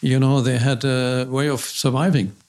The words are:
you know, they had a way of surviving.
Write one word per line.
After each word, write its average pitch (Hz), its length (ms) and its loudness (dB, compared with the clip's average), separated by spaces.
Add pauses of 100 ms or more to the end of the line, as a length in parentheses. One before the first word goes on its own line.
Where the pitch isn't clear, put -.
you 131 160 2
know, 135 240 4
they 123 160 0
had 127 260 0
a 127 400 0
way 131 240 -2
of 131 120 -2
surviving. 135 720 0 (160)